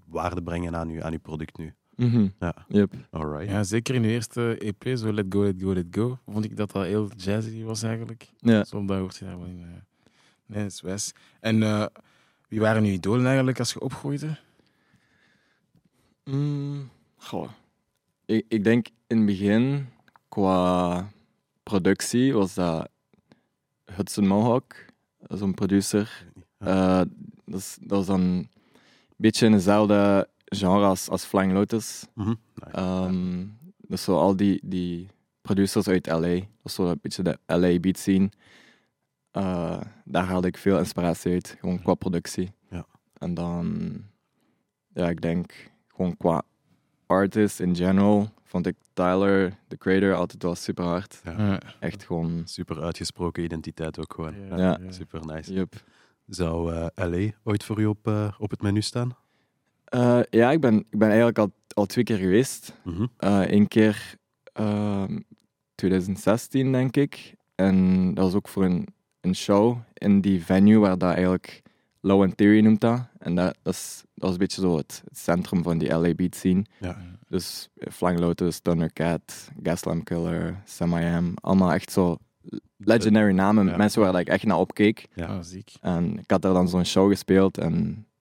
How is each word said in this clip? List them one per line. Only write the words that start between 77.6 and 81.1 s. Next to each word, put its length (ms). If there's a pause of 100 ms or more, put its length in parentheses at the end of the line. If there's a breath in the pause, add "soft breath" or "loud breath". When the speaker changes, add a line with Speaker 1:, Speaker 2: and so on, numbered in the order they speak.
Speaker 2:
eh, 160
Flying 280
Lotus, 400
Thundercat, 920 (140)
Gaslamp 420
Killer, 600
Sam 280
I 120
Am. 300